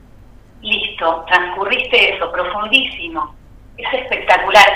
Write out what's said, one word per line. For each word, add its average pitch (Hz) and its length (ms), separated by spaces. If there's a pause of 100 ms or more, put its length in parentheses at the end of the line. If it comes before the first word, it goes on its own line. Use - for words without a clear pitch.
(600)
Listo, - 640
transcurriste 190 880
eso, 170 160
profundísimo. 202 1040 (440)
Es - 160
espectacular, - 840